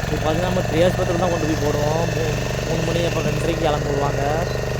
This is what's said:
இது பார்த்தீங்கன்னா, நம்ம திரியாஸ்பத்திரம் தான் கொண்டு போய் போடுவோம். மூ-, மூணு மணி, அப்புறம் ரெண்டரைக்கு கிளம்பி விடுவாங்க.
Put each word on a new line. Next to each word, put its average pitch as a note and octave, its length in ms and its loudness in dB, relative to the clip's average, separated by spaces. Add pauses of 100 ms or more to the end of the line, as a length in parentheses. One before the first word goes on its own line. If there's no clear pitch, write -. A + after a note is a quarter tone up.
இது - 140 -2
பார்த்தீங்கன்னா, E3 320 0
நம்ம F#3 200 0
திரியாஸ்பத்திரம் F3 540 2
தான் F3+ 100 2
கொண்டு D#3+ 160 0
போய் D3+ 160 0
போடுவோம். D3+ 380 2 (100)
மூ-, D#3 220 0 (320)
மூணு D#3+ 200 0
மணி, E3+ 180 0
அப்புறம் D#3 240 0
ரெண்டரைக்கு E3 360 0
கிளம்பி D3 260 0
விடுவாங்க. C#3 320 0 (560)